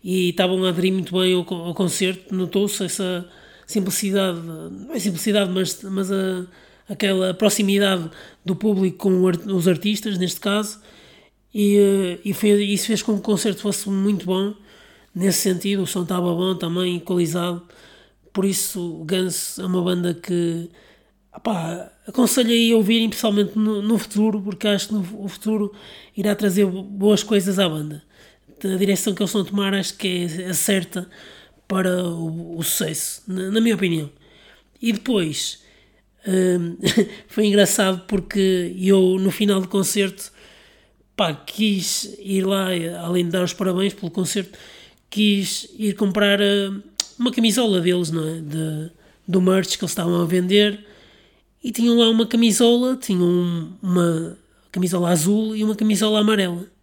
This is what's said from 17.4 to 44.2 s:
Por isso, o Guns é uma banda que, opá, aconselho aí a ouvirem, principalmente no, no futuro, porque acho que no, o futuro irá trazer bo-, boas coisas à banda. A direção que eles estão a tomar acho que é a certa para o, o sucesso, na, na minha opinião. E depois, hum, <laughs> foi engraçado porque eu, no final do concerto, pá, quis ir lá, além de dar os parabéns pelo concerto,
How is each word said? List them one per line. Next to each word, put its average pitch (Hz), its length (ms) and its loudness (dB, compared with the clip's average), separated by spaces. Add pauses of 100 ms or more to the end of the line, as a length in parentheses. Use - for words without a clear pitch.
Por 190 120 0
isso, 175 560 -4
o 160 40 -12
Guns 185 540 -4
é - 60 -8
uma 180 180 0
banda 175 300 0
que, 170 560 -4 (680)
opá, 175 560 -6 (160)
aconselho 233 440 2
aí 233 220 4
a 226 40 6
ouvirem, 220 320 4
principalmente 208 500 0
no, 214 240 0
no 214 160 2
futuro, 214 420 0
porque 196 280 -4
acho 202 200 0
que 208 60 -4
no, 202 300 -4
o 196 40 -6
futuro 208 440 -2 (440)
irá 202 180 0
trazer 202 320 2
bo-, 185 160 -4
boas 202 400 2
coisas 196 360 0
à 190 100 2
banda. 151 340 -6 (600)
A 190 140 -2
direção 196 380 0
que 208 80 -4
eles 185 80 -2
estão 208 120 0
a - 20 -2
tomar 196 300 -2
acho 196 220 -4
que 180 320 -2 (100)
é 180 80 -8
a 185 80 -4
certa 185 540 -2 (600)
para 180 400 0
o, 165 500 -6
o 165 40 -4
sucesso, - 640 -4
na, 185 240 -6
na 220 100 0
minha 226 140 4
opinião. 170 360 -2 (720)
E 233 120 0
depois, 196 720 -4 (640)
hum, 180 500 0 (280)
<laughs> - 240 -10
foi 214 180 0
engraçado 196 600 2
porque 190 720 0
eu, 185 400 4
no 190 120 2
final 202 300 2
do 180 80 -6
concerto, 196 640 -2 (840)
pá, 165 180 0
quis 202 840 -4
ir 190 280 -2
lá, 190 220 0 (340)
além 175 220 0
de 170 60 -2
dar 180 120 0
os 180 100 -2
parabéns 190 420 -2
pelo 175 160 -8
concerto, 185 480 -4 (520)